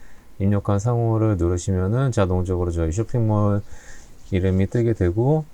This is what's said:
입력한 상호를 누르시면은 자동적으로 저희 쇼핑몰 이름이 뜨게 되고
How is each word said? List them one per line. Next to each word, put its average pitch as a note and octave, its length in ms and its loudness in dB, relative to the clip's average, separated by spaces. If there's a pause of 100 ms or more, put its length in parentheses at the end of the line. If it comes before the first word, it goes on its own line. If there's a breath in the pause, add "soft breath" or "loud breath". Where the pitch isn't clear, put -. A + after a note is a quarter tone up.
(400 soft breath)
입력한 G2+ 400 2
상호를 A2+ 580 2
누르시면은 F#2 760 0
자동적으로 F2+ 600 0
저희 E2 200 0
쇼핑몰 G#2+ 680 0 (680 loud breath)
이름이 F#2+ 360 2
뜨게 A#2 260 0
되고 A#2 500 2 (100)